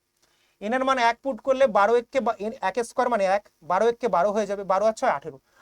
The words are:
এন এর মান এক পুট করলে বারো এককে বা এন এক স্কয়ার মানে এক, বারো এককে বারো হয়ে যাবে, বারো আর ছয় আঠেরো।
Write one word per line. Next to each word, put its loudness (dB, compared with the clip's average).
এন -6
এর 0
মান 0
এক 2
পুট -6
করলে 2
বারো 4
এককে -2
বা -2
এন -6
এক -4
স্কয়ার -2
মানে 0
এক, 0
বারো 0
এককে -2
বারো 0
হয়ে -2
যাবে, -6
বারো 0
আর 2
ছয় -2
আঠেরো। -6